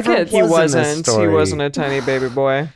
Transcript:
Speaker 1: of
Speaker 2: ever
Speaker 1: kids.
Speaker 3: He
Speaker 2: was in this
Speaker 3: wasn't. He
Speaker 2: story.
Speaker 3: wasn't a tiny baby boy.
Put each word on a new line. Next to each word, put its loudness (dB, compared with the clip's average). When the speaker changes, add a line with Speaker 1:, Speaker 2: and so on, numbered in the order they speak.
Speaker 1:
of -6
Speaker 2:
ever 2
Speaker 1:
kids. 0
Speaker 3:
He 2
Speaker 2:
was 2
in 2
this 2
Speaker 3:
wasn't. -4
He 2
Speaker 2:
story. 2
Speaker 3:
wasn't 0
a -2
tiny -4
baby -2
boy. -2